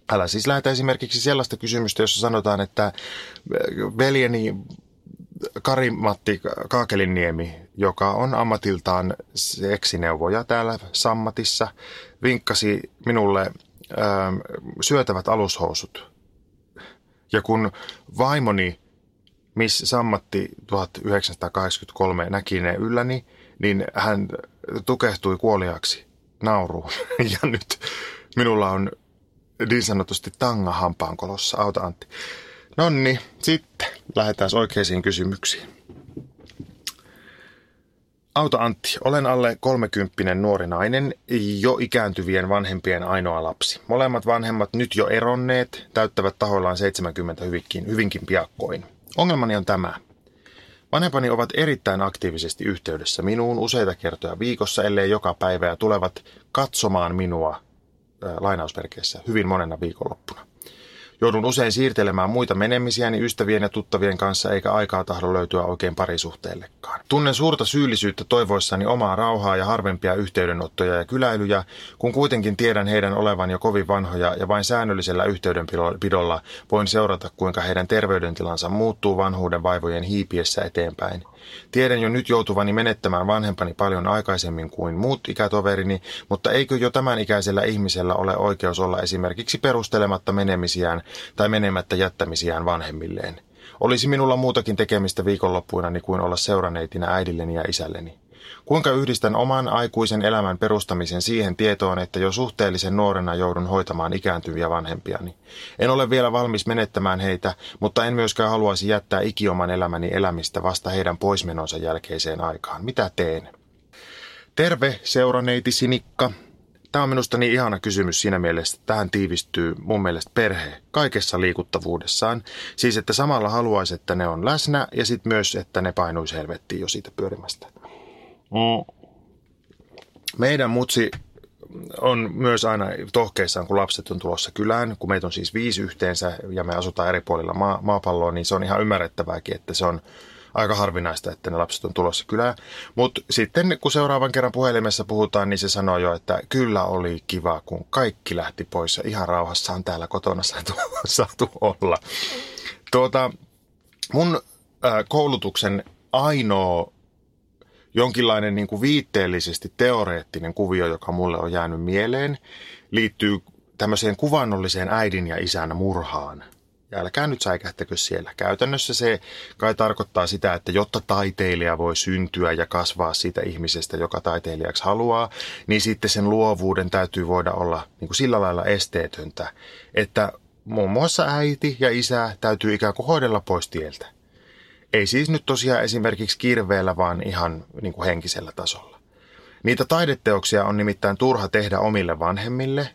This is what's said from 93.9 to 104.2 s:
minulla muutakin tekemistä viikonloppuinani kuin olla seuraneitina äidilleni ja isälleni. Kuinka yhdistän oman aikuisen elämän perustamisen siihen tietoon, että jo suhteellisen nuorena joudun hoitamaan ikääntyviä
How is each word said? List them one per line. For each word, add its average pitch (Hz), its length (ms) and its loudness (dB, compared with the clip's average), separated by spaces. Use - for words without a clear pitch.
minulla 135 280 4
muutakin 120 400 0
tekemistä 101 480 0
viikonloppuinani 90 760 0
kuin 92 200 -2
olla 90 160 0
seuraneitina 87 800 0
äidilleni 85 400 -2
ja 82 140 -2
isälleni. 82 500 -6
Kuinka 151 260 2
yhdistän 123 460 2
oman 127 320 2
aikuisen 110 540 0
elämän 101 360 2
perustamisen 90 640 0
siihen 110 340 0
tietoon, 98 420 2
että 90 200 -4
jo 95 140 2
suhteellisen 98 640 0
nuorena 95 380 2
joudun 87 320 0
hoitamaan 92 460 0
ikääntyviä 85 580 -2